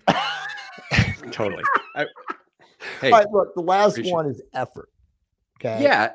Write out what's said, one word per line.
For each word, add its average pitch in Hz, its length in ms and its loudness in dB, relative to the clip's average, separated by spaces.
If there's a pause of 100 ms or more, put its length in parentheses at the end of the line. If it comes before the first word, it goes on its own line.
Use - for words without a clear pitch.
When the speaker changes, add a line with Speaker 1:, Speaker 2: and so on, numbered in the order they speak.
Speaker 1:
<laughs> - 1300 -2
Speaker 2:
Totally. 104 320 -4 (320)
I, 147 100 -4 (920)
hey, 135 120 2
Speaker 1:
All 214 80 10
right, 208 120 4
look, 202 240 0
the 180 60 -4
last 196 320 2
Speaker 2:
appreciate - 200 -4
Speaker 1:
one 165 140 -2
Speaker 2:
it. 139 40 -2
Speaker 1:
is 110 100 -10 (120)
effort. - 360 -10 (680)
Okay. 113 220 -4
Speaker 2:
Yeah. 196 340 4